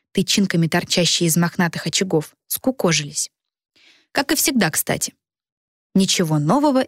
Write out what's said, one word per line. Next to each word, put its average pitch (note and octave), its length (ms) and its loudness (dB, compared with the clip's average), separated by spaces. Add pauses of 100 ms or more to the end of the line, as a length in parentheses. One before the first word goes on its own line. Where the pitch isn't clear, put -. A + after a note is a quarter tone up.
(120)
тычинками F#3 560 2
торчащие F3 600 0
из D#3+ 100 2
мохнатых E3+ 500 -2
очагов, E3 480 -2 (120)
скукожились. D3+ 840 -2 (800)
Как - 220 -2
и - 20 2
всегда, A#3 340 0
кстати. - 460 -4 (760)
Ничего F3+ 460 2
нового B3+ 480 2